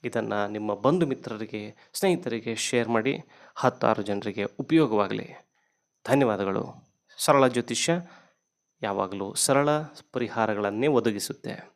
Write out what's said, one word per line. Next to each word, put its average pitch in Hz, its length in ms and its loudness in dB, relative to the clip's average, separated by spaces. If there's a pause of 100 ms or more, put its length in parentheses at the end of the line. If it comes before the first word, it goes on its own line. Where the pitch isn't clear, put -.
ಇದನ್ನು 110 440 -2
ನಿಮ್ಮ 107 260 -4
ಬಂಧು 147 320 2
ಮಿತ್ರರಿಗೆ, 107 840 -10
ಸ್ನೇಹಿತರಿಗೆ 117 640 -2
ಶೇರ್ 117 340 -2
ಮಾಡಿ, 117 360 0 (300)
ಹತ್ತಾರು 117 480 2
ಜನರಿಗೆ 101 420 -4
ಉಪಯೋಗವಾಗಲಿ. 110 1040 0 (580)
ಧನ್ಯವಾದಗಳು. 104 840 0 (260)
ಸರಳ 139 300 6
ಜ್ಯೋತಿಷ್ಯ 123 520 0 (840)
ಯಾವಾಗಲೂ 98 520 -4
ಸರಳ 143 340 2 (440)
ಪರಿಹಾರಗಳನ್ನೇ 107 760 -2
ಒದಗಿಸುತ್ತೆ. 110 880 -2